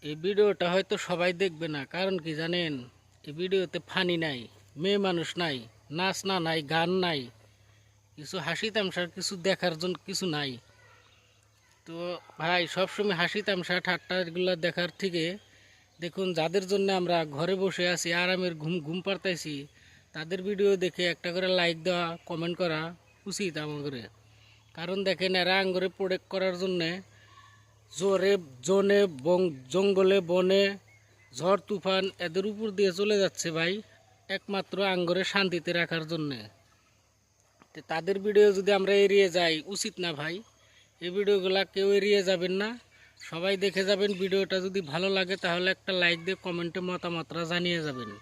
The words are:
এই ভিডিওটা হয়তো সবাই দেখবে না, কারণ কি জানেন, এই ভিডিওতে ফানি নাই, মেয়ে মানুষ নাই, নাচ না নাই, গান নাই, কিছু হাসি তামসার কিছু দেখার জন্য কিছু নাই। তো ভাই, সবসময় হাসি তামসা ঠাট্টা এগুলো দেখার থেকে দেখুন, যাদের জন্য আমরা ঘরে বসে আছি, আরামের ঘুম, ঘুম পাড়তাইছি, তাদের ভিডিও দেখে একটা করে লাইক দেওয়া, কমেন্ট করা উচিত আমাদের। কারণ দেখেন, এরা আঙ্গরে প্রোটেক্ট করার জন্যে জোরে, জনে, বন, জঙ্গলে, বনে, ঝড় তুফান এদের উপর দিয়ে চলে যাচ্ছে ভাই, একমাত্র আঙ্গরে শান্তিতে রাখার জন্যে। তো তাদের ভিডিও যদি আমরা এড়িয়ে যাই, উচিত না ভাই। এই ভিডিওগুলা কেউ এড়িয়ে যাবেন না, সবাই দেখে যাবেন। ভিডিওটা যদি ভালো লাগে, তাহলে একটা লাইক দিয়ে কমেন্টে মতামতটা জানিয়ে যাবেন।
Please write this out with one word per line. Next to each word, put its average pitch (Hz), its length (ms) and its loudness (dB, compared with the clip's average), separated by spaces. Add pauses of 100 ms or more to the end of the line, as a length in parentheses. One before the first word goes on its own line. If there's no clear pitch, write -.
এই 151 200 -8
ভিডিওটা 196 500 2
হয়তো 190 220 0 (120)
সবাই 180 240 2 (120)
দেখবে 165 320 -4
না, 143 60 -4 (120)
কারণ 190 300 -2
কি 160 80 -6 (100)
জানেন, 165 320 -2 (500)
এই 147 160 -12
ভিডিওতে 185 400 0 (120)
ফানি 180 240 0 (100)
নাই, 139 140 -4 (420)
মেয়ে 202 260 2
মানুষ 170 220 -2 (120)
নাই, 151 160 -2 (400)
নাচ 185 200 -2 (120)
না 190 60 0 (120)
নাই, 165 120 0 (140)
গান 165 160 2 (160)
নাই, 156 160 -2 (960)
কিছু 151 180 -12 (100)
হাসি 165 300 -4
তামসার 180 400 -2
কিছু 185 180 -6 (140)
দেখার 180 340 0
জন্য 180 140 -2 (120)
কিছু 196 180 -6 (100)
নাই। 143 160 -4 (1400)
তো 165 80 -14 (440)
ভাই, 175 220 2 (140)
সবসময় 190 460 0
হাসি 175 260 0
তামসা 180 280 0 (120)
ঠাট্টা 180 340 -2
এগুলো 180 320 0 (120)
দেখার 175 260 -2 (100)
থেকে 175 220 -2 (760)
দেখুন, 175 280 -6 (120)
যাদের 165 320 0
জন্য 196 160 2 (120)
আমরা 175 180 2 (180)
ঘরে 175 280 0
বসে 180 300 0
আছি, 170 160 -4 (140)
আরামের 180 380 0
ঘুম, 165 140 -2 (120)
ঘুম 170 200 -6
পাড়তাইছি, 175 480 -4 (600)
তাদের 160 320 -6
ভিডিও 202 240 2 (120)
দেখে 180 200 -2 (100)
একটা - 220 -8
করে 185 140 0 (100)
লাইক 170 260 2
দেওয়া, 175 200 0 (240)
কমেন্ট 170 320 -4
করা 160 200 -2 (480)
উচিত 185 240 -4 (100)
আমাদের। 147 300 -6 (840)
কারণ 175 220 -4 (100)
দেখেন, 185 240 0 (100)
এরা 180 220 4
আঙ্গরে 185 240 0 (100)
প্রোটেক্ট 185 360 -2
করার 190 280 0
জন্যে 180 280 0 (1000)
জোরে, 190 420 2 (340)
জনে, 196 340 6 (240)
বন, 180 160 6 (320)
জঙ্গলে, 190 460 6 (120)
বনে, 185 320 6 (680)
ঝড় 180 340 2
তুফান 190 360 0 (220)
এদের 175 260 -2
উপর 214 160 -6 (100)
দিয়ে 196 220 4
চলে 208 240 2
যাচ্ছে - 240 -2 (100)
ভাই, 170 160 0 (560)
একমাত্র 190 480 -4 (160)
আঙ্গরে 180 380 0
শান্তিতে 175 480 0
রাখার 165 320 -2
জন্যে। 147 280 -4 (1300)
তো 156 60 -16 (120)
তাদের 165 340 -2
ভিডিও 208 220 8 (100)
যদি 196 220 2
আমরা 190 140 2 (100)
এড়িয়ে 196 240 6 (100)
যাই, 170 180 4 (180)
উচিত 202 300 -6
না 170 160 -2
ভাই। 151 160 -6 (640)
এই 175 160 -6
ভিডিওগুলা 196 440 2 (120)
কেউ 196 140 0 (100)
এড়িয়ে 202 320 4
যাবেন 180 320 2
না, 214 80 -2 (600)
সবাই 175 240 -2 (100)
দেখে 190 260 0
যাবেন। 202 220 2 (100)
ভিডিওটা 190 440 0
যদি 196 140 -2 (120)
ভালো 175 160 -2 (100)
লাগে, 185 180 0 (100)
তাহলে 180 300 0
একটা - 160 -8 (100)
লাইক 175 240 4
দিয়ে 185 200 -2
কমেন্টে 170 420 -4
মতামতটা 170 640 -4
জানিয়ে 175 360 0
যাবেন। 123 240 -8 (100)